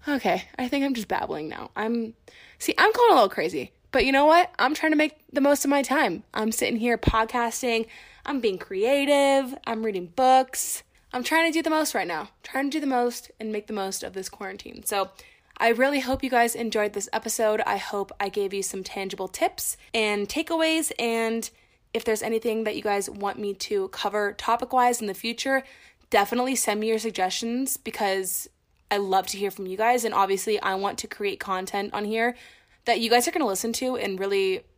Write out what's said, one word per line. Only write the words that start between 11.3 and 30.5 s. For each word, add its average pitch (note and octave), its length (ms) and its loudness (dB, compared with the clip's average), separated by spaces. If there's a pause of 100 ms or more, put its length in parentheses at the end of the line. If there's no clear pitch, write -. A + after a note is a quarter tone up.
to D4 40 0
do E4 60 0
the D#4+ 80 0
most D#4 240 0
right F#3+ 140 -2
now. E3 220 -6 (120)
Trying C#4 280 -4
to C#4 80 -4
do - 20 -2
the D4 80 -4
most A#3+ 500 -2
and A3 140 -6
make G#3 160 -6
the A3 60 -6
most F#3+ 280 -6
of G3 100 -10
this F#3+ 160 -10
quarantine. - 560 -14
So G3 280 -2 (460)
I A#3 100 4
really C4 320 4
hope C4 240 -4
you B3+ 60 -2
guys A#3 260 2
enjoyed G#3 380 -2
this G3 180 -6
episode. G#3+ 520 0
I G#3 120 0
hope G3 420 -6
I G3+ 100 -2
gave G3 240 -2
you G3 120 -4
some F#3+ 180 -6
tangible G3 460 -8
tips - 480 -4 (180)
and G#3 340 0
takeaways. D#4+ 680 0
And A3+ 500 -2 (460)
if A3+ 100 -2
there's A3 180 0
anything A3 420 -2
that G#3+ 100 -4
you G#3 80 -8
guys G3+ 260 -2
want G3+ 300 -6
me G3+ 160 -4
to G3 340 -2
cover G3+ 440 -2
topic-wise B3 680 2
in A3 60 -6
the F#3+ 80 -4
future, B3+ 480 -2 (480)
definitely A#3+ 460 2
send G#3+ 240 -2
me G#3+ 80 -2
your A3+ 100 2
suggestions, A#3 800 -4
because G3 720 -4 (420)
I G#3 60 0
love F#3+ 320 2
to G3 100 -6
hear G3+ 120 -2
from F#3+ 160 -10
you F#3 120 -8
guys. A#3 260 2
And A3+ 100 -2
obviously, G3 460 0